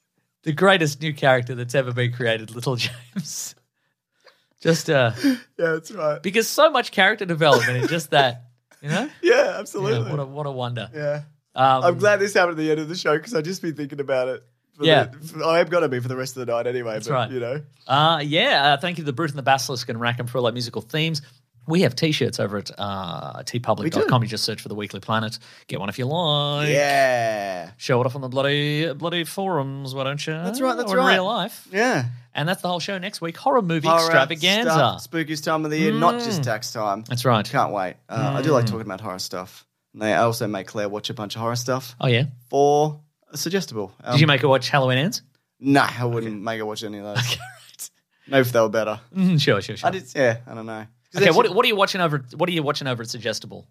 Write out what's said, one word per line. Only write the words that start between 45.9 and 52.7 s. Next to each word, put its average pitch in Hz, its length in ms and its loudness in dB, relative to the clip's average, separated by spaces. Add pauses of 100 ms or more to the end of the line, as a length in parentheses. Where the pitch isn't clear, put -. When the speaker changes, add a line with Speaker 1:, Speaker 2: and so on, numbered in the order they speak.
Speaker 2:
I 123 60 -2
wouldn't 113 280 -2
Speaker 1:
Okay. 104 100 -10
Speaker 2:
make 113 180 -4
her 110 40 -6
watch 107 200 -8
any 104 140 -8
of 101 60 -12
those. 104 140 -6
Speaker 1:
<laughs> - 0 -
Okay, 123 220 -2
right. - 500 -18 (380)
Speaker 2:
Maybe 135 140 4
if 123 100 0
they 120 80 4
were 110 80 4
better. 107 320 -2 (140)
Speaker 1:
Mm, 180 260 4
sure, 107 200 2
sure, 101 160 -8
sure. 170 120 -2
Speaker 2:
I - 40 -2
did, 180 120 -8 (100)
yeah, 120 320 2
I 120 80 -14
don't 113 100 -12
know. 110 220 -12 (260)
'Cause 180 100 -10
Speaker 1:
Okay, - 40 6
Speaker 2:
then 160 80 6
Speaker 1:
what, 226 120 6
Speaker 2:
she 180 60 -2
Speaker 1:
what 233 120 2
are 247 40 2
you 220 80 0
watching 196 240 0
over? 147 240 0 (120)
What 175 120 -2
are 180 40 -2
you 160 100 -2
watching 143 240 -2